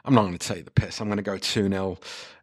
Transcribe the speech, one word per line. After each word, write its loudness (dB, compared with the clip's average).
I'm 4
not 8
gonna -4
take -6
the -20
piss. 0
I'm -4
gonna -2
go -4
two 0
nil. -2